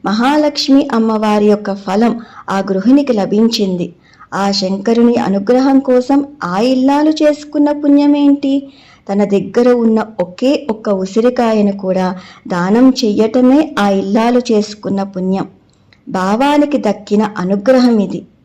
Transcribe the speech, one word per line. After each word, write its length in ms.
మహాలక్ష్మి 880
అమ్మవారి 520
యొక్క 300
ఫలం 460
ఆ 80
గృహిణికి 540
లభించింది. 800
ఆ 160
శంకరుని 640
అనుగ్రహం 640
కోసం 460
ఆ 140
ఇల్లాలు 520
చేసుకున్న 640
పుణ్యమేంటి? 1000
తన 120
దగ్గర 480
ఉన్న 340
ఒకే 500
ఒక్క 200
ఉసిరికాయను 880
కూడా 380
దానం 420
చెయ్యటమే 760
ఆ 100
ఇల్లాలు 540
చేసుకున్న 500
పుణ్యం. 460
భావానికి 680
దక్కిన 600
అనుగ్రహం 600
ఇది. 280